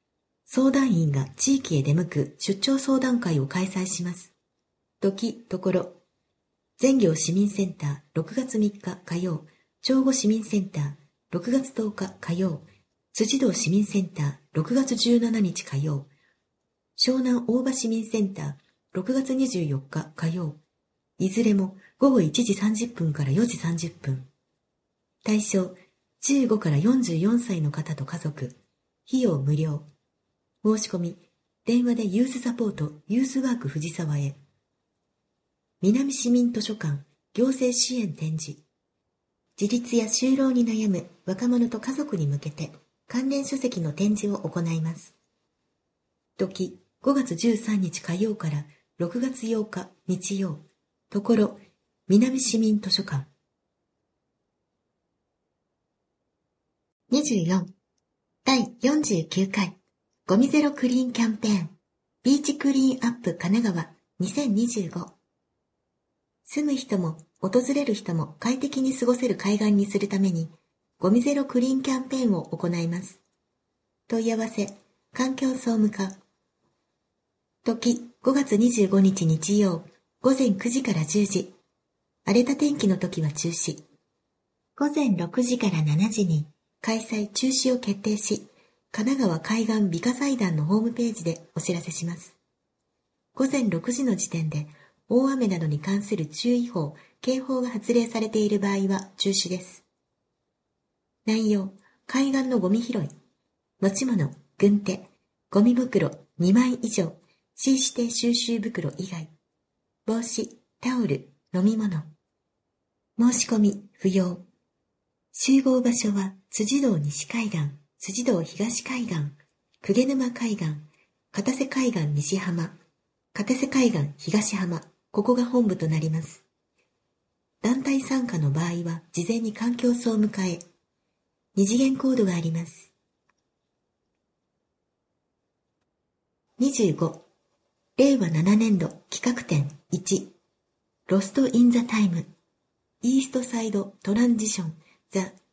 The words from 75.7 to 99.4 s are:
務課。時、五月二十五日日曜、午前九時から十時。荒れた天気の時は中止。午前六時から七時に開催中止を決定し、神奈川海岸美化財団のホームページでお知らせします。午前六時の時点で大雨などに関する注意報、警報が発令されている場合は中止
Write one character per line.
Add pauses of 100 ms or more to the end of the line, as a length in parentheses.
務
課。 (1500)
時、 (100)
五
月
二
十
五
日
日
曜、 (380)
午
前
九
時
か
ら
十
時。 (680)
荒
れ
た
天
気
の
時
は
中
止。 (920)
午
前
六
時
か
ら
七
時
に (360)
開
催
中
止
を
決
定
し、 (460)
神
奈
川
海
岸
美
化
財
団
の
ホ
ー
ム
ペ
ー
ジ
で
お
知
ら
せ
し
ま
す。 (960)
午
前
六
時
の
時
点
で (400)
大
雨
な
ど
に
関
す
る
注
意
報、 (260)
警
報
が
発
令
さ
れ
て
い
る
場
合
は
中
止